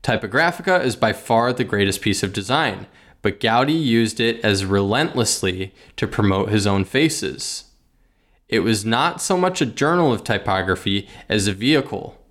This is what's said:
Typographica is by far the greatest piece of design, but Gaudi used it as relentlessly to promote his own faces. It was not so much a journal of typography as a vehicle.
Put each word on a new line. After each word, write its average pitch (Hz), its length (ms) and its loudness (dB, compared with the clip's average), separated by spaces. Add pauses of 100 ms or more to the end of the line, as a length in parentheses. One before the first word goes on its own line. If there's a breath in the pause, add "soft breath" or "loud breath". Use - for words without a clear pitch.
Typographica 147 800 0
is 123 120 0
by 110 160 2
far 117 400 0
the 123 120 -2
greatest 98 360 0
piece 98 220 0
of 95 100 -4
design, 104 540 -2 (360 soft breath)
but 101 180 -2
Gaudi 131 400 2
used 117 400 2
it 113 240 0
as 98 200 2
relentlessly 98 1080 0 (220 soft breath)
to 110 100 -2
promote 98 440 2
his 104 160 2
own 98 180 2
faces. - 800 -2 (840)
It 107 120 0
was 104 240 0
not 131 360 0
so 190 160 -2
much 180 240 0
a 147 60 2
journal 151 460 2
of 104 120 -4
typography 95 840 -2 (200 loud breath)
as 104 180 0
a 101 60 0
vehicle. 113 640 -2 (140)